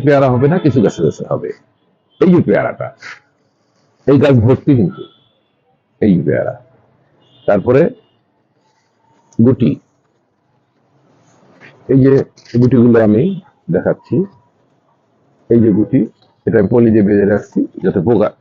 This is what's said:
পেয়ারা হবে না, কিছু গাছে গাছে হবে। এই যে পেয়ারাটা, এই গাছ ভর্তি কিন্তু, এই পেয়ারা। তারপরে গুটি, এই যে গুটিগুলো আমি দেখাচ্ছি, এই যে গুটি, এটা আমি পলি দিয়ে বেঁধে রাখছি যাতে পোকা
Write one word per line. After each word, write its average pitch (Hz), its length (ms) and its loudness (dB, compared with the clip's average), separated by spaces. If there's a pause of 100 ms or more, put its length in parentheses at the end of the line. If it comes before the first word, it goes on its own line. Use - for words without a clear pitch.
পেয়ারা 139 280 2
হবে 123 200 0
না, 180 120 0
কিছু 135 200 0
গাছে 85 220 -4
গাছে - 240 -6
হবে। - 200 -8 (720)
এই 180 120 4
যে 165 140 2
পেয়ারাটা, 65 420 -4 (1160)
এই 143 160 4
গাছ 143 220 4
ভর্তি 131 340 0
কিন্তু, - 240 -4 (1000)
এই 101 120 2 (140)
পেয়ারা। 64 280 -4 (920)
তারপরে 117 360 0 (1600)
গুটি, 117 320 0 (2250)
এই 135 120 2
যে 139 100 4 (460)
গুটিগুলো 120 460 2
আমি 107 160 2 (520)
দেখাচ্ছি, 87 420 -6 (1300)
এই 117 140 2
যে 113 140 2
গুটি, 127 220 -2 (460)
এটা 113 140 0
আমি 98 140 0
পলি 120 200 2
দিয়ে 104 140 2
বেঁধে 101 260 2
রাখছি - 240 -6 (260)
যাতে 92 220 -2
পোকা 107 220 0 (120)